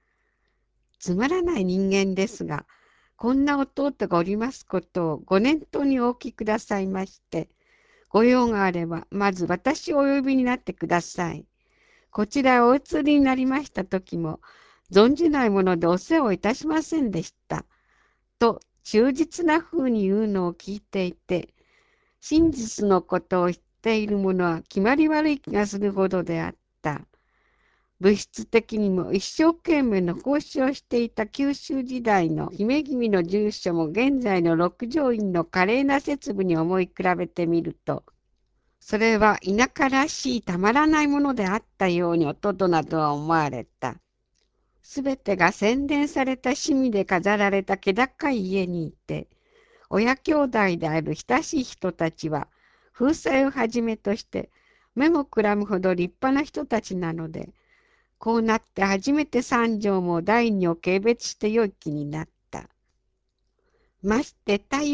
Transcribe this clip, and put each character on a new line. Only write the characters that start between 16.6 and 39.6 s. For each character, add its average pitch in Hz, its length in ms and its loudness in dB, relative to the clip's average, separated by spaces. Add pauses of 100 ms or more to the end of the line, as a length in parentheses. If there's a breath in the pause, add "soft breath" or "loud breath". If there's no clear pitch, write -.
ま 320 140 0
せ 320 180 -4
ん 247 120 -2
で 170 120 -4
し - 100 -18 (140)
た」 156 180 -8 (760)
と、 226 200 2 (240)
忠 240 300 2
実 320 320 -2
な 311 160 2
風 269 280 -2
に 226 120 0
言 196 220 2
う 220 40 -2
の 190 200 -2
を 175 60 -4
聞 190 200 -14
い 208 80 -12
て 190 240 -4
い 175 80 -6
て、 - 400 -6 (640)
真 320 320 2
実 220 340 -6
の 190 160 4
こ 180 200 -4
と 180 220 0
を - 20 2
言 175 100 0
っ - 20 -16 (240)
て 220 180 0
い 214 60 -4
る 208 120 -2
者 190 260 0
は 165 200 -2
決 - 180 -4
ま 233 140 2
り 311 120 4
悪 302 220 0
い 285 100 -2
気 - 120 -12
が 208 140 0
す 202 140 -6
る 202 140 -2
ほ 190 160 2
ど 185 140 -2
で 165 180 -4
あ 170 80 -6
っ 175 60 -12 (260)
た。 147 260 -6 (920)
物 202 200 4
質 - 260 -14
的 220 340 -2
に 208 100 0
も 185 240 -2
一 190 100 -2
生 320 300 2
懸 330 280 -2
命 214 200 0
の 175 160 -2
交 285 240 -2
渉 277 240 -2
を 269 80 0
し - 80 -14
て 240 220 -2
い 226 60 -4
た 220 160 -6
九 277 280 -2
州 269 300 -6
時 254 180 -8
代 202 280 2
の 156 200 -4
姫 233 340 -2
君 254 240 -2
の 196 160 2
住 208 260 0
所 190 240 -4
も 165 120 0
現 247 360 0
在 196 200 0
の 165 160 2
六 175 320 -2
条 269 240 0
院 214 180 -2
の 170 140 0
華 185 200 0
麗 247 200 2
な 277 160 0
設 285 300 -6
備 196 120 -2
に 175 140 2
思 175 240 0
い 180 40 -2
比 180 180 -6 (140)
べ 175 100 -4
て 175 180 -4
み 170 160 2
る 165 240 -8
と、 139 180 -6 (800)
そ - 160 -2
れ 226 180 4
は 208 260 4
田 208 320 0